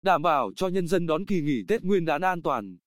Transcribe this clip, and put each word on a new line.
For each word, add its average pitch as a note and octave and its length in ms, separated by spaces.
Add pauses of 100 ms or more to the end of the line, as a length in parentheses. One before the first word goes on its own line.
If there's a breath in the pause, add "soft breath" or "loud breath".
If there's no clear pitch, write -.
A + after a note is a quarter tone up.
đảm F3 200
bảo C#3 340
cho F#3+ 120
nhân F3+ 180
dân F3 200
đón D#3+ 200
kỳ F3+ 160
nghỉ C#3 260
Tết A3+ 140
Nguyên F#3 220
đán D#3 180
an F#3 200
toàn. A2 340 (100)